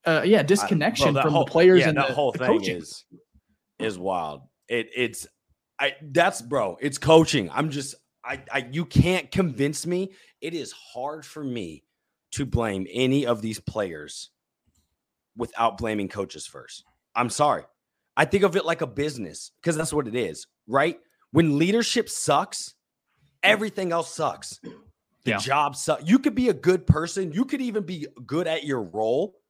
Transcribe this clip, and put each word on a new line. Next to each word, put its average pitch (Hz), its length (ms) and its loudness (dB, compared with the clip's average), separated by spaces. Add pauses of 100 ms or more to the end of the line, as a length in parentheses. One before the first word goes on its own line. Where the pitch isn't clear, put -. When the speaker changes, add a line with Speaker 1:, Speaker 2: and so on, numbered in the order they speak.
Speaker 1:
Uh, 160 220 2
yeah, 202 140 6
Speaker 2:
I, - 20 2
Speaker 1:
disconnection 143 680 2
Speaker 2:
bro, - 0 -
that 139 100 2
Speaker 1:
from 151 120 2
Speaker 2:
whole, 156 100 4
Speaker 1:
the - 80 -6
players 180 300 8
Speaker 2:
yeah, - 80 4
Speaker 1:
and 151 80 0
Speaker 2:
that 135 100 2
Speaker 1:
the, 127 60 -4
Speaker 2:
whole 139 180 0
Speaker 1:
the 139 60 -8
Speaker 2:
thing 127 100 -2
Speaker 1:
coaching. 95 300 0
Speaker 2:
is, - 260 -16 (760)
is 110 180 -4
wild. 85 460 -4 (240)
It, 117 300 -4
it's, 120 320 -4 (500)
I, 139 240 -2
that's, 170 400 0
bro, 117 380 -2
it's 139 180 -4
coaching. 151 540 6
I'm 147 180 -2
just, 139 240 -8 (300)
I, 135 180 -10 (100)
I, 127 200 -4
you 165 140 -4
can't 175 440 2
convince 147 560 -2
me. 185 280 -4 (260)
It 165 120 -8
is 143 200 -10
hard 143 520 -12
for 151 200 -14
me 95 400 -8 (480)
to 143 120 -6
blame 104 460 -2
any 131 340 2
of 117 160 0
these 110 200 -6
players 82 680 -8 (1040)
without 113 420 -2
blaming 104 300 -2
coaches 90 380 -8
first. - 380 -20 (300)
I'm 120 160 0
sorry. 135 340 0 (520)
I 147 80 4
think 196 200 2
of 180 120 2
it 165 80 0
like 165 180 -2
a 147 40 -2
business 120 680 -6 (100)
'cause 165 140 0
that's 156 160 -4
what 147 160 0
it 107 80 -8
is, 92 300 -4 (200)
right? 143 320 0 (320)
When 151 280 4
leadership 214 500 2
sucks, - 680 -2 (680)
everything 196 500 2
else 170 220 -2
sucks. - 460 -4 (640)
The 123 80 0
Speaker 1:
Yeah. 98 60 0
Speaker 2:
job 135 380 0
sucks. 147 280 -2
You 208 140 6
could 262 160 0
be 247 140 2
a 185 60 2
good 180 320 0
person. 170 460 0
You 214 120 0
could 269 160 -4
even 214 240 -4
be 156 220 -8 (200)
good 165 200 -2
at 160 180 -4
your 135 180 -2
role. 113 540 -2 (140)